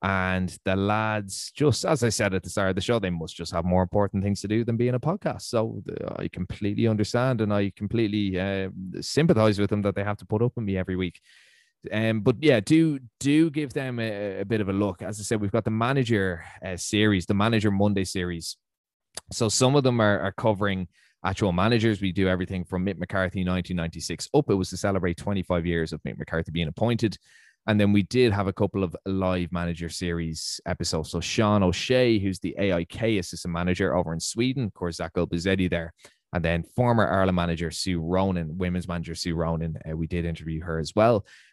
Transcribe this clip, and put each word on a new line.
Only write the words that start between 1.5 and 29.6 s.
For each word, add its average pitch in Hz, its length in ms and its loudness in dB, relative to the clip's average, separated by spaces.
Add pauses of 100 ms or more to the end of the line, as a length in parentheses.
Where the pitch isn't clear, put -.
just 143 280 2
as 160 200 0
I 120 60 4
said 101 240 0
at 92 100 0
the - 60 -10
start 98 200 0
of 92 60 0
the 95 60 -4
show, 117 180 2
they 92 100 -2
must 82 260 -6
just 85 160 -10
have 85 140 -2
more 90 160 4
important 98 420 0
things 101 180 0
to 101 60 -6
do 110 160 2
than 117 140 -2
being 120 160 2
a 127 60 0
podcast. 151 440 -4
So, 110 460 -2
uh, - 300 -8
I - 100 -4
completely 101 580 -2
understand, 113 540 2
and 104 120 0
I 101 220 0
completely, 101 640 0
uh, 95 300 -2 (320)
sympathize 110 580 4
with 101 120 2
them 104 100 0
that 98 140 0
they 101 100 -2
have 104 120 -4
to - 80 -16
put 107 160 0
up 123 140 0
with 117 80 -6
me 98 140 -2
every 92 180 -2
week. 90 240 -2 (720)
Um, 110 300 0
but 120 180 2
yeah, 139 220 6
do, 156 380 4 (200)
do 151 300 4
give 143 240 -6
them 131 260 -4
a, 104 400 -4
a 98 60 -4
bit 107 160 0
of 95 80 -2
a 98 40 0
look. 98 280 0
As 104 180 -8
I 107 40 -10
said, 107 180 -2
we've 101 100 -2
got 113 140 0
the 110 60 -2
manager, 110 720 0 (180)
uh, 92 140 -6
series, 104 480 4
the - 80 0
Manager 107 380 4
Monday 98 340 2
series. 90 500 -6 (800)
So 113 160 2
some 131 260 4
of 143 80 4
them 123 160 4
are, 104 200 4
are 95 120 -2
covering 98 560 0 (380)
actual 95 260 2
managers. 107 500 4
We 95 100 0
do 95 160 2
everything 92 380 -2
from 92 200 -2
Mick 92 140 -4
McCarthy, 92 440 -2
nineteen 90 340 -2
ninety-six, 85 560 -6
up. 147 160 4
It 101 60 4
was 92 160 0
to 92 60 -8
celebrate 92 400 -2
twenty-five 90 480 -2
years 82 260 -2
of 80 120 -10
Mick - 140 -8
McCarthy - 340 -6
being 82 160 -2
appointed. 110 500 0 (500)
And 107 120 4
then 101 140 4
we 101 100 6
did 123 280 4
have 101 160 0
a 98 60 -2
couple 98 300 0
of 82 120 -4 (100)
live 92 460 -2
manager 85 380 -4